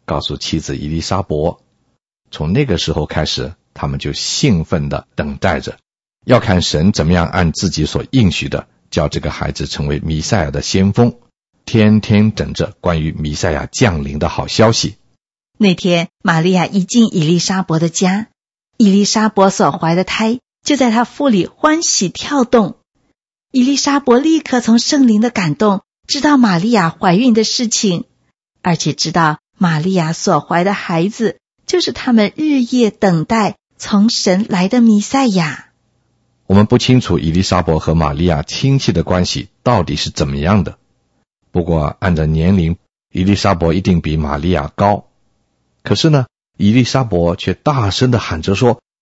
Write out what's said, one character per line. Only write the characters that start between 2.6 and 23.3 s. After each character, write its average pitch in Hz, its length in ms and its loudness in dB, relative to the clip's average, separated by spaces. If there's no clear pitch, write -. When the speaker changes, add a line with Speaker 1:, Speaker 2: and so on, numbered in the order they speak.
Speaker 1:
个 98 140 -2
时 - 160 -4
候 78 100 -2
开 78 220 -4
始， 65 280 -8
他 - 140 -6
们 69 100 -4
就 71 160 -6
兴 92 500 -2
奋 76 240 -4
地 71 260 -6
等 73 220 -6
待 80 240 -2
着， - 160 -12
要 120 160 4
看 90 220 0
神 85 300 2
怎 76 140 -2
么 85 60 2
样 85 140 2
按 87 260 0
自 - 160 -6
己 78 160 -4
所 - 260 -4
应 117 200 4
许 73 180 -4
的， 67 180 -8
叫 78 180 0
这 78 120 -6
个 76 100 -6
孩 73 220 -6
子 73 140 -8
成 71 220 -6
为 71 120 -2
弥 78 220 -4
赛 98 220 0
亚 71 60 -4
的 71 120 -6
先 98 320 0
锋， - 200 2
天 107 340 4
天 107 300 2
等 73 240 -6
着 - 260 -6
关 85 220 0
于 78 100 -4
弥 76 220 -6
赛 85 180 -4
亚 69 180 -6
降 87 320 0
临 69 160 -8
的 80 120 -2
好 - 160 -8
消 110 260 2
息。 - 240 -4
Speaker 2:
那 196 160 4
天， 170 340 -2
玛 165 180 0
利 180 120 2
亚 180 120 2
一 180 200 -2
进 233 300 2
以 180 80 0
利 170 160 2
沙 190 240 -2
伯 160 160 -2
的 165 120 0
家， 196 380 -2
以 208 120 6
利 202 140 4
沙 214 240 0
伯 196 220 2
所 180 220 2
怀 170 220 -2
的 180 100 0
胎 226 360 -4
就 294 120 0
在 254 140 2
她 226 140 2
腹 285 240 -2
里 202 180 2
欢 311 360 -2
喜 - 260 -2
跳 269 360 -2
动。 220 320 0